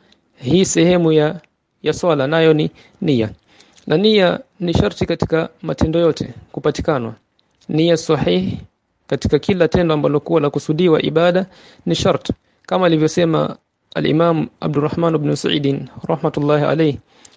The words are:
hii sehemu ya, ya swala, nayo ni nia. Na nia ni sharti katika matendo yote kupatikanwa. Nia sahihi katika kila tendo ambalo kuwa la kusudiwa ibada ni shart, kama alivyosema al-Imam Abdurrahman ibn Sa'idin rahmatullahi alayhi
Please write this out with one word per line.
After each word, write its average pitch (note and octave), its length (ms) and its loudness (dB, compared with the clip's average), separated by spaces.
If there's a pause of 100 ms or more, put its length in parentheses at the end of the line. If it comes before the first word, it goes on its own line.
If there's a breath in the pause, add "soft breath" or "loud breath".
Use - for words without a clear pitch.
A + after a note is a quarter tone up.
(360 soft breath)
hii D#3+ 300 2
sehemu E3+ 460 2
ya, D#3 300 0 (420)
ya D3+ 100 0
swala, D3+ 340 0
nayo D#3+ 260 4
ni D#3 180 0 (300 soft breath)
nia. A#2 280 0 (580 soft breath)
Na D3+ 100 2
nia G3 420 2 (200)
ni E3+ 140 -2
sharti F#3+ 320 0
katika D#3+ 440 -2 (120)
matendo D#3+ 380 -2
yote D#3+ 340 0 (180)
kupatikanwa. C#3 600 -4 (560)
Nia D#3+ 280 2
sahihi F3 640 -2 (480)
katika C#3 320 0
kila F3 280 0
tendo E3 260 0
ambalo D3 260 0
kuwa E3 220 0
la D3 80 2
kusudiwa D3+ 520 0
ibada F3 440 0 (400 loud breath)
ni E3 100 0
shart, - 360 -2 (340)
kama F#3 200 0
alivyosema D#3 720 0 (380)
al-Imam D#3+ 520 0 (120)
Abdurrahman D#3 560 -2
ibn D3 200 -2
Sa'idin C#3+ 520 -4 (200)
rahmatullahi D3+ 580 -2
alayhi C#3+ 340 0 (380 soft breath)